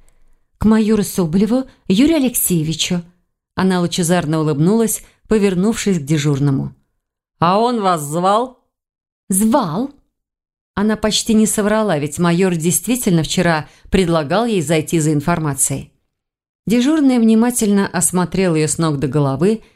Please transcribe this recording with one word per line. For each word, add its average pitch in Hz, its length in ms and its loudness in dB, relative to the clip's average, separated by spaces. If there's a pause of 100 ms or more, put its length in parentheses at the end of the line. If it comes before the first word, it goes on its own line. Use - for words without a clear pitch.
(580)
«К - 80 0
майору 220 380 2
Соболеву 196 640 0 (220)
Юрию 285 300 2
Алексеевичу». 175 880 -2 (500)
Она 185 280 0
лучезарно 170 580 0
улыбнулась, 160 640 0 (240)
повернувшись 202 720 0
к 139 60 -8
дежурному. 143 680 0 (640)
«А 180 220 2
он 233 220 0
вас 180 200 0
звал?» 190 640 -2 (640)
«Звал». 220 600 0 (840)
Она 214 240 -2
почти 214 380 -2
не 220 100 4
соврала, 208 540 0
ведь 147 180 -6
майор 175 380 0
действительно 175 680 0
вчера 160 460 -2 (240)
предлагал 170 560 0
ей 196 160 -2
зайти 156 360 0
за 156 140 0
информацией. 147 800 -2 (720)
Дежурный 254 540 2
внимательно 220 680 2
осмотрел 175 680 -2
ее 151 120 0
с - 120 -4
ног 156 180 0
до 139 100 -2
головы, 147 540 0 (140)